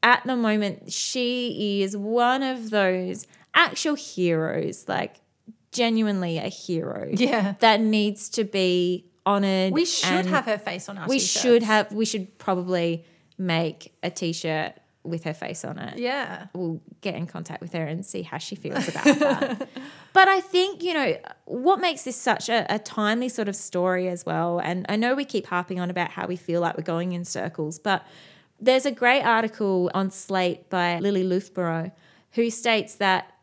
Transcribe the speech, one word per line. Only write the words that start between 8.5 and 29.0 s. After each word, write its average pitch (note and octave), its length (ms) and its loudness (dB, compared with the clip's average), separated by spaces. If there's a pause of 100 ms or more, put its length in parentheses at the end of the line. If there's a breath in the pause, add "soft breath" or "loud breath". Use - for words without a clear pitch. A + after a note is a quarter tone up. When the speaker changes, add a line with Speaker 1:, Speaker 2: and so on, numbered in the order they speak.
Speaker 1:
honoured F#3+ 480 2
Speaker 2:
We D#4+ 120 2
should - 260 0
Speaker 1:
and F#3 180 2
Speaker 2:
have C4 160 2
her G#3+ 120 0
face F#3 320 -8
on G3 80 -12
our E3+ 100 -8
Speaker 1:
we C4 120 2
Speaker 2:
t-shirts. F#3 240 0
Speaker 1:
should A#3 200 6
have, G#3+ 280 4
we G#3+ 140 0
should G3+ 320 -6
probably F3+ 680 0 (320 soft breath)
make E3+ 560 -2 (100)
a E3 60 -2
t-shirt E3 640 -4 (300)
with E3 220 -6
her D#3+ 80 -6
face - 320 -10
on C#3+ 120 -8
it. - 220 -10
Speaker 2:
Yeah. B3 540 -6
Speaker 1:
We'll E3+ 280 -6 (200)
get F#3+ 140 -4
in E3 120 -6
contact D#3+ 340 -10
with E3+ 120 -14
her E3 120 -4
and E3 200 -6
see - 180 -8
how D#3+ 140 -10
she F3 180 -10
feels - 320 -4
about - 180 -6
that. C#4 680 2
Speaker 2:
<laughs> - 40 -12 (360 loud breath)
Speaker 1:
But F#4+ 140 10
I F#4+ 140 4
think, F#4 420 0
you F4 100 -2
know, C4 240 0 (280)
what D4+ 340 2
makes E4+ 240 0
this C4 120 -6
such - 320 -2
a, A3+ 260 2
a G#3+ 40 0
timely A3 520 -2
sort A3 180 -4
of G3 80 -4
story F3+ 520 0
as F3+ 200 -6
well, E3+ 320 0
and F3 280 -4
I G#3 80 -2
know A#3+ 200 2
we C#4 100 -4
keep A3+ 220 -4
harping F3+ 320 -4
on F3+ 100 -2
about F3 220 -2
how - 160 -6
we F3+ 80 -4
feel F3 260 -2
like E3+ 160 0
we're E3 60 -6
going F3 300 -2
in F3 120 -6
circles, D#3 540 -6
but - 260 -2 (540 loud breath)
there's B3+ 260 4
a C#4 60 2
great B3 320 4